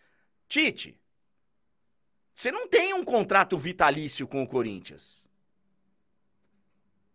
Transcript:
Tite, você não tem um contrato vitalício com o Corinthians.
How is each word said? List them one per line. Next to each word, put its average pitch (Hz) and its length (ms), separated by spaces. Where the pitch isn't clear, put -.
Tite, - 500
você - 160
não 466 180
tem 370 240
um 370 120
contrato 196 520
vitalício 151 720
com 135 160
o 127 40
Corinthians. 104 840